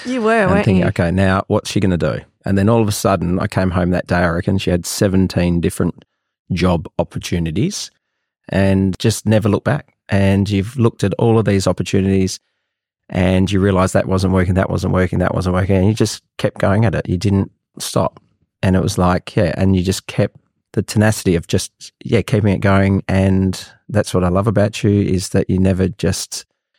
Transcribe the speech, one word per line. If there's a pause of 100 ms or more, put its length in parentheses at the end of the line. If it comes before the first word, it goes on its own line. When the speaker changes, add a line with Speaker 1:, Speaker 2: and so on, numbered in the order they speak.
Speaker 1:
You
were, (100)
Speaker 2:
And
Speaker 1:
weren't
Speaker 2:
thinking,
Speaker 1:
you?
Speaker 2:
"Okay,
now
what's
she
gonna
do?" (240)
And
then
all
of
a
sudden,
I
came
home
that
day,
I
reckon
she
had
seventeen
different (500)
job (100)
opportunities (560)
and
just
never
looked
back, (140)
and
you've
looked
at
all
of
these
opportunities (680)
and
you
realise
that
wasn't
working,
that
wasn't
working,
that
wasn't
working,
and
you
just (160)
kept
going
at
it.
You
didn't (280)
stop. (420)
And
it
was
like,
yeah,
and
you
just
kept (380)
the
tenacity
of
just, (100)
yeah,
keeping
it
going.
And (300)
that's
what
I
love
about
you,
is
that
you
never
just, (340)